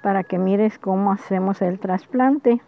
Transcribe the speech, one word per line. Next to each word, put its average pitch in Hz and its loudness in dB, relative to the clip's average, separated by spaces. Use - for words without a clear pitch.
para 196 0
que 180 -4
mires 202 0
cómo 196 0
hacemos 190 -2
el 185 -2
trasplante. 247 0